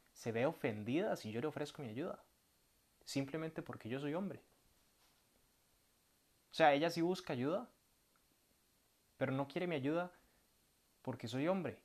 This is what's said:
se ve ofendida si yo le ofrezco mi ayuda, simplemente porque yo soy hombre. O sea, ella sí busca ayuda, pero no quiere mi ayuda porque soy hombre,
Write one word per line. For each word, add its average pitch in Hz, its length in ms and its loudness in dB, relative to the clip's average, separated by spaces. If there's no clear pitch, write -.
se - 180 -6
ve 117 140 2
ofendida 143 720 0
si 107 160 -8
yo 113 80 -4
le 151 80 -2
ofrezco 147 340 -6
mi 123 80 -6
ayuda, 131 340 -6
simplemente 160 560 -4
porque - 280 -10
yo 131 100 -2
soy 147 160 -2
hombre. 180 260 -4
O - 40 -12
sea, 151 180 10
ella 151 160 6
sí 170 120 0
busca 175 320 0
ayuda, 147 340 0
pero 131 140 0
no 135 160 0
quiere 175 200 -2
mi 170 80 -2
ayuda 156 360 0
porque 123 260 -8
soy 131 220 0
hombre, 170 360 0